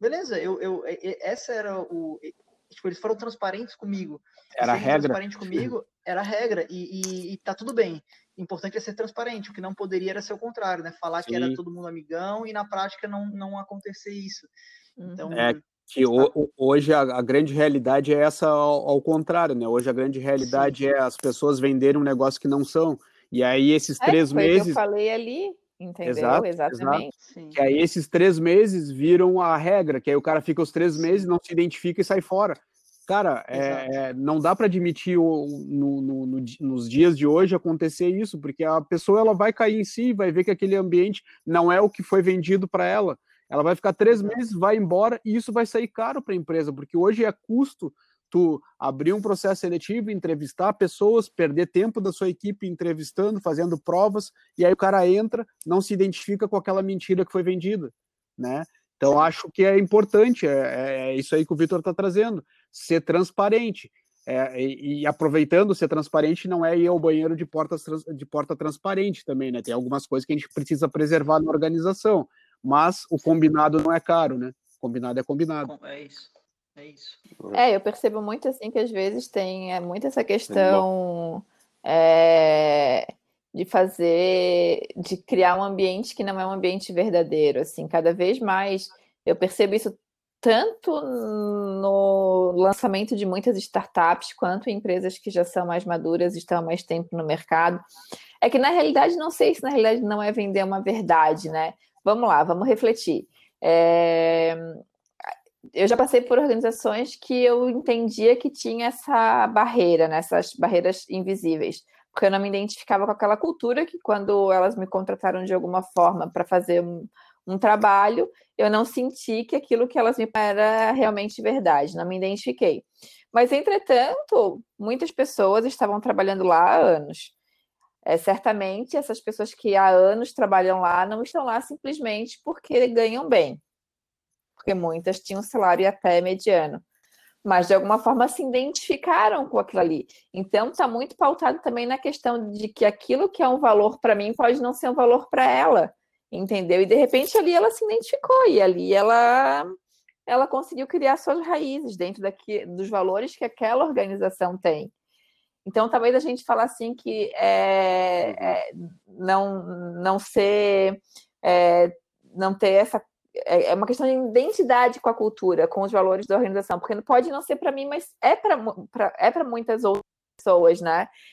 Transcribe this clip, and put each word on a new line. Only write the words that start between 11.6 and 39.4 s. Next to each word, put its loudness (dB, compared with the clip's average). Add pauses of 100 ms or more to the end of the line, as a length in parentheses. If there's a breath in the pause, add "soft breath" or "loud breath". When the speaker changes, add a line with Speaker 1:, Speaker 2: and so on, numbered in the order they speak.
Speaker 1:
mundo -16
amigão -10
e -14
na -8
prática -8
não, -10
não -12
acontecer -16
isso. -16 (500 soft breath)
Speaker 3:
Uhum. -16
Speaker 1:
Então, -12
Speaker 2:
É 0 (320)
que 0
o, 4
Speaker 1:
tá. -6
Speaker 2:
o, -2
hoje 2
a, 4
a -2
grande 0
realidade 2
é 4
essa 2
ao, 2
ao 2
contrário, 0
né? -4
Hoje 0
a 0
grande -4
realidade 0
Speaker 1:
Sim. 2
Speaker 2:
é 2
as 0
pessoas -2
venderem 2
um 0
negócio 0
que -4
não 0
são. -2 (360 soft breath)
E 0
aí 4
esses -2
Speaker 3:
É, -2
Speaker 2:
três 4
Speaker 3:
foi 2
o 4
que 4
eu 6
Speaker 2:
meses 0
Speaker 3:
falei -2
ali, -8 (240)
entendeu? -8
Speaker 2:
Exato, 0
Speaker 3:
Exatamente. -4
Speaker 2:
exato. -
Speaker 1:
Sim. -20
Speaker 2:
Que -2
aí 2
esses -2
três 4
meses 2
viram 4
a 2
regra, 0
que -4
aí 2
o 0
cara 0
fica -2
os -2
três 0
Speaker 1:
Sim. -6
Speaker 2:
meses, 0
não 0
se -14
identifica -2
e -2
sai 0
fora. -2 (540)
Cara, 0
é, -6
Speaker 1:
Exato. -4
Speaker 2:
é, -6
não -2
dá 2
pra 0
admitir -2
o, 2 (200)
no, -2
no, -6
no -6
di-, -12
nos -4
dias 4
de 0
hoje 4
acontecer -4
isso, -4
porque -8
a 0
pessoa 0
ela 4
vai 2